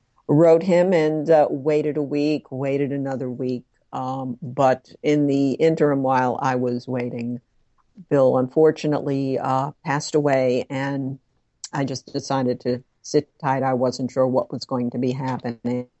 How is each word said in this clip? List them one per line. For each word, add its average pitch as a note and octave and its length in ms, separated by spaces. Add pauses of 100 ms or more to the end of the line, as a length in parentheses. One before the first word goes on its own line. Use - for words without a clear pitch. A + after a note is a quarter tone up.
(260)
wrote E3 380
him F3+ 280
and, D#3 380
uh, D3+ 180
waited D3 480
a D3+ 60
week, D3 480
waited C#3 400
another C3+ 400
week. B2 320 (280)
Um, C3 520
but C3 500 (100)
in D3 260
the C#3 240
interim, D3+ 500
while B2+ 400
I C3 140
was B2 300
waiting, B2 540 (720)
Bill C3 260
unfortunately, C#3 1040
uh, C3+ 320 (120)
passed D3 320
away, C3+ 540
and C#3 500 (540)
I C#3 140
just C3 260
decided C3 480
to B2 240 (160)
sit - 380
tight. C3+ 240
I C3+ 100
wasn't B2 380
sure C3 160
what B2+ 260
was - 140
going B2 240
to B2+ 80
be B2 140
happening. B2 760 (140)